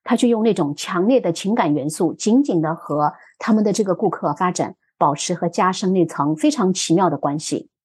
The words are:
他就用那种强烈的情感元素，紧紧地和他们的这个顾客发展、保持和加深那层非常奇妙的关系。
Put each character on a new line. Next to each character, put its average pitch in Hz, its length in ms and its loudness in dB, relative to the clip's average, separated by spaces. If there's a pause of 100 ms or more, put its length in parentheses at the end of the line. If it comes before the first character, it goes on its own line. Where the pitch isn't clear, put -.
他 240 140 0
就 247 100 2
用 226 160 2
那 226 100 2
种 151 240 -2
强 185 300 -2
烈 254 140 4
的 185 120 0
情 196 220 -4
感 190 180 2
元 143 160 -2
素， 160 240 0
紧 226 300 2
紧 214 180 0
地 156 140 -2
和 147 380 -2 (260)
他 - 140 -2
们 214 100 4
的 208 100 2
这 202 120 0
个 185 100 0
顾 185 160 0
客 160 240 -4
发 180 160 -2
展、 - 240 -4 (240)
保 147 160 2
持 - 200 -4
和 175 140 -4
加 185 220 0
深 185 220 -2
那 180 120 4
层 151 300 -2
非 214 160 2
常 190 240 0
奇 - 200 0
妙 180 140 4
的 143 80 0
关 143 220 -4
系。 - 300 -6 (160)